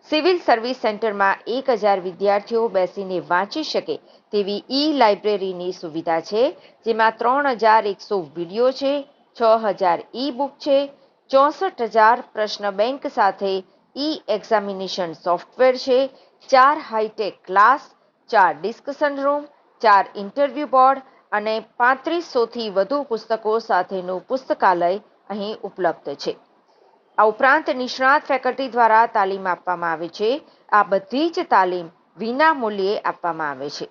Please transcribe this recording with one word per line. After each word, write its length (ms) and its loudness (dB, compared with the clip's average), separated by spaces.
સિવિલ 360 2
સર્વિસ 400 0
સેન્ટરમાં 580 -2
એક 120 -4
હજાર 240 2
વિદ્યાર્થીઓ 560 -2
બેસીને 420 -4
વાંચી 420 -2
શકે 260 -4
તેવી 320 -4
ઈ 220 0
લાઇબ્રેરીની 800 -2
સુવિધા 480 -4
છે, 140 0
જેમાં 340 0
ત્રણ 440 0
હજાર 200 6
એકસો 260 -4
વીડિયો 440 -2
છે, 140 -2
છ 40 -4
હજાર 160 2
ઈ 80 -4
બુક 340 -6
છે, 140 4
ચોસઠ 600 0
હજાર 240 6
પ્રશ્ન 360 -4
બેંક 260 -2
સાથે 340 0
ઈ 260 -6
એક્ઝામિનેશન 840 -4
સોફ્ટવેર 520 0
છે, 160 2
ચાર 260 6
હાઈટેક 580 -6
ક્લાસ, 400 4
ચાર 280 4
ડિસ્કશન 680 -6
રૂમ, 240 -2
ચાર 240 6
ઇન્ટરવ્યુ 520 -4
બોર્ડ 400 4
અને 180 -4
પાંત્રીસો 640 0
થી 220 -6
વધુ 220 0
પુસ્તકો 420 -4
સાથેનું 640 -2
પુસ્તકાલય 760 0
અહીં 240 -8
ઉપલબ્ધ 560 -4
છે. 100 -6
આ 140 6
ઉપરાંત 360 2
નિષ્ણાત 500 0
ફેકલ્ટી 420 -2
દ્વારા 340 6
તાલીમ 400 -2
આપવામાં 460 -4
આવે 240 -8
છે. 140 0
આ 120 4
બધી 520 -2
જ 180 -4
તાલીમ 340 2
વિના 300 0
મૂલ્યે 460 -2
આપવામાં 540 -6
આવે 240 -10
છે. 140 -10